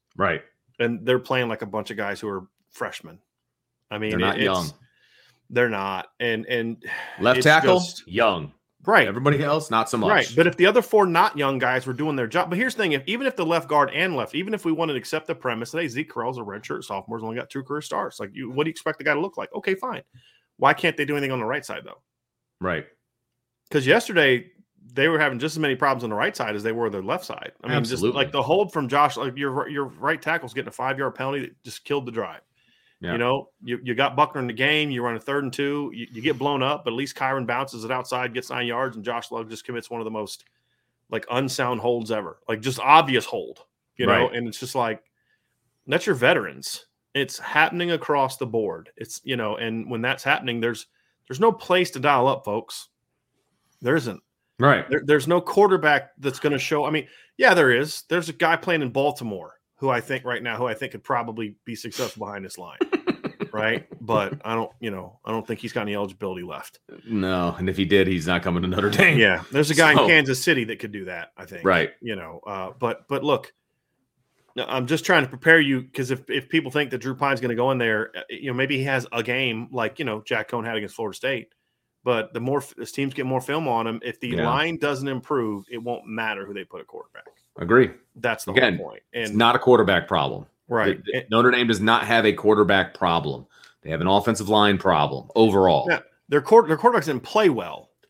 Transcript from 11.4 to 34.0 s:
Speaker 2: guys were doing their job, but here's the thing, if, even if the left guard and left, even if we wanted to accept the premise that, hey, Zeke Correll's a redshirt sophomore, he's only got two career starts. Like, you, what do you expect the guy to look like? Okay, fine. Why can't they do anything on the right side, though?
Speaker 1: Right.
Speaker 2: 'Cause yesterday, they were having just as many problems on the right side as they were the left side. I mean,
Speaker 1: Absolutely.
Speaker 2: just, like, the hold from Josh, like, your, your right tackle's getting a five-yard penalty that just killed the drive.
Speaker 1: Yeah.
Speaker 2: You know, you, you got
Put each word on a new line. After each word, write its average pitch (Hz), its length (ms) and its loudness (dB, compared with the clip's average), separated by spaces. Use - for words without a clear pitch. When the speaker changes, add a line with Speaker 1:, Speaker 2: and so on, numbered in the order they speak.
Speaker 2:
guys 127 260 0
were 131 80 -4
doing 147 220 -2
their 123 120 -2
job, 160 220 0
but 180 80 -2
here's 240 180 -2
the 220 80 -4
thing, 160 100 0
if, 135 120 -2
even 240 220 -2
if 262 80 -4
the 175 100 -2
left 160 240 -2
guard 143 240 2
and 170 220 -2
left, 117 200 -4
even 190 180 -4
if 196 120 -6
we 165 60 0
wanted 160 220 0
to 127 60 -2
accept 156 280 -6
the - 80 -4
premise 117 360 -6
that, 165 100 -4
hey, 160 60 -4
Zeke 131 240 -6
Correll's 107 280 -6
a - 20 -10
redshirt 104 420 -10
sophomore, 107 360 -8
he's 107 40 -12
only 113 140 -6
got 127 140 -10
two 135 120 -8
career 147 180 -8
starts. - 380 -8
Like, 101 140 -10
you, 117 160 -12
what 131 140 -2
do 160 60 -2
you - 20 -8
expect - 260 -6
the 143 60 -14
guy 151 100 2
to 143 80 -2
look 190 160 -6
like? - 160 -10
Okay, 196 220 -2
fine. 214 260 -8
Why 143 160 4
can't 160 240 0
they 147 80 0
do 147 100 -4
anything 139 160 -2
on 127 80 -2
the 110 60 -4
right 135 200 -4
side, - 200 -12
though? - 160 -20
Speaker 1:
Right. 87 260 -2
Speaker 2:
'Cause 139 160 0
yesterday, 156 600 4
they 135 140 2
were 160 120 2
having 135 200 0
just 151 160 -4
as 160 40 -6
many 143 160 0
problems 131 280 0
on 117 60 -4
the 107 60 -4
right 165 200 -2
side 107 200 -4
as 104 80 -6
they 113 100 -2
were 117 160 -2
the 98 120 -6
left 123 240 -6
side. - 280 -14
I - 40 -10
mean, 147 100 0
Speaker 1:
Absolutely. 120 320 0
Speaker 2:
just, 123 60 -2
like, 143 160 0
the 143 120 0
hold 180 300 0
from 147 160 -2
Josh, 143 280 2
like, 127 200 -6
your, 139 320 -4
your 143 160 -4
right 131 360 -4
tackle's 156 320 -4
getting 120 140 -6
a - 40 -14
five-yard 131 440 -4
penalty 135 260 -6
that - 220 -14
just - 220 -16
killed 143 200 -4
the 123 60 -12
drive. 95 300 -8
Speaker 1:
Yeah. 87 140 -6
Speaker 2:
You - 40 -4
know, 127 320 0
you, 120 200 -6
you 123 120 -4
got 123 200 0